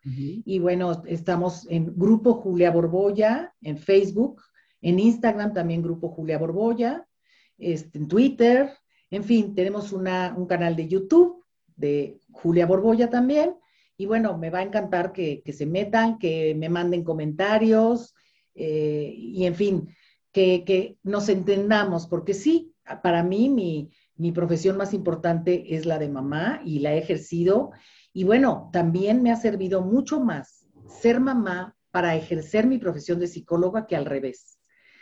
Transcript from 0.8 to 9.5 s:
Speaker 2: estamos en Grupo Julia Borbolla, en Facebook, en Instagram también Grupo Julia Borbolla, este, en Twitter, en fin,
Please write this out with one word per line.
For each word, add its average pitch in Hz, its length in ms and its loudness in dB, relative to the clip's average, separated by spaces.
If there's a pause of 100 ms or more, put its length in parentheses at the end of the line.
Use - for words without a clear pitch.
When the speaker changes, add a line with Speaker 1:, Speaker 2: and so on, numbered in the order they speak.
Speaker 2:
estamos 175 640 -4
en 165 280 -2
Grupo 220 380 4
Julia 175 340 2
Borbolla, 202 920 0
en 151 160 -8
Facebook, 202 640 2 (400)
en 175 180 2
Instagram 214 540 2
también 170 280 -2
Grupo 165 280 -6
Julia 156 280 -4
Borbolla, 226 680 -2 (500)
este, 156 400 -6
en 151 100 -6
Twitter, 247 640 4 (400)
en 208 140 -6
fin, 208 320 2